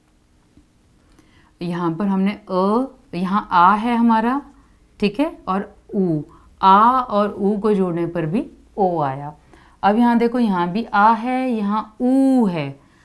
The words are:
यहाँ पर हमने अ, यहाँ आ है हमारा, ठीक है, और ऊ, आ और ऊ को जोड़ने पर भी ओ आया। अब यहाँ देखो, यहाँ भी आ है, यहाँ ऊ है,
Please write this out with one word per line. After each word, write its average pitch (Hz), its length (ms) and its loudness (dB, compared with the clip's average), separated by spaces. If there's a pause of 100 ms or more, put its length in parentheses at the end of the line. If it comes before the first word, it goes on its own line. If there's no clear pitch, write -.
(1600)
यहाँ 175 320 -4
पर 202 120 -4
हमने 196 260 0 (180)
अ, 202 340 0 (300)
यहाँ 190 360 -4
आ 185 240 4
है 233 220 -2
हमारा, 233 460 0 (580)
ठीक 202 200 -2
है, 320 180 -4 (100)
और 196 280 -6 (180)
ऊ, 175 280 0 (400)
आ 214 380 6
और 208 380 -2
ऊ 202 200 0
को 214 160 0
जोड़ने 175 320 0
पर 165 200 -4
भी 208 200 -4 (300)
ओ 175 240 0
आया। 143 340 -6 (480)
अब 208 140 2
यहाँ 240 220 2
देखो, 233 200 0
यहाँ 180 340 0
भी 226 120 -6
आ 214 280 2
है, 254 380 -4
यहाँ 214 500 -6
ऊ 262 460 2
है, 151 340 -6 (240)